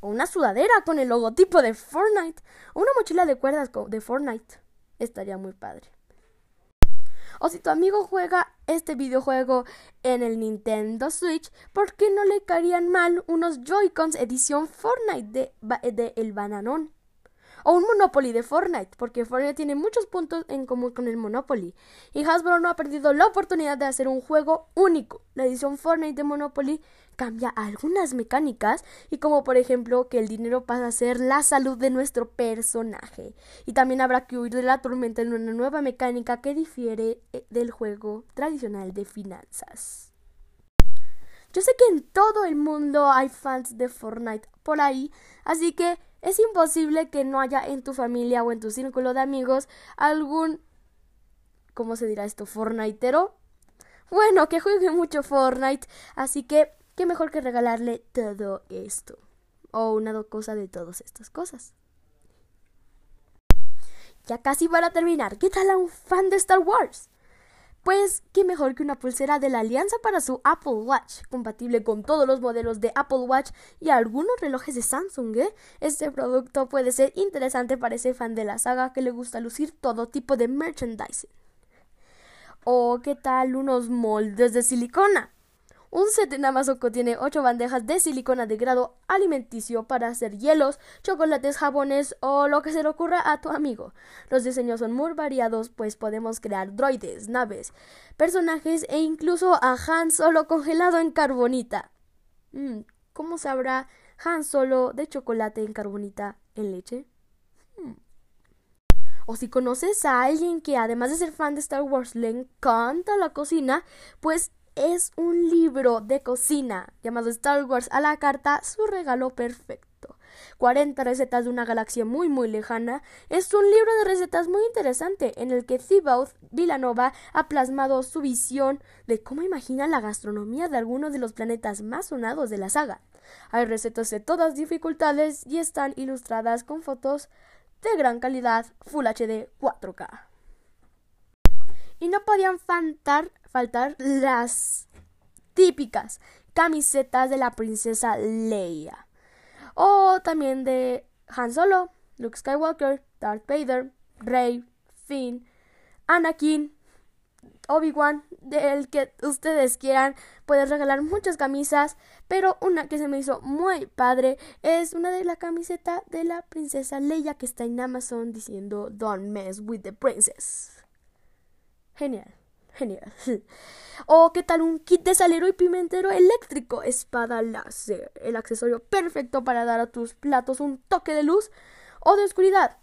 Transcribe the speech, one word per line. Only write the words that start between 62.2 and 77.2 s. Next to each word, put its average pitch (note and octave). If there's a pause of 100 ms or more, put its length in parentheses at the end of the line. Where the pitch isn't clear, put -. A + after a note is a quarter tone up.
Ya A#3
casi C#4+
para E4+
terminar, E4
¿qué F#4
tal F#4+
a F#4+
un F#4
fan F#4+
de G4
Star F#4+
Wars? F#4+ (720)
Pues, G4
qué F#4+
mejor D4
que C#4+
una C#4+
pulsera C4+
de C4+
la B3
Alianza C4
para G4+
su B3+
Apple D4
Watch, A3+
compatible A#3
con G#3+
todos C#4+
los C4
modelos A#3
de A3+
Apple C4+
Watch C4 (280)
y D#4
algunos C4
relojes C4+
de A#3+
Samsung, C4
¿eh? E4+ (240)
Este D4
producto C4
puede C4
ser C4+
interesante C4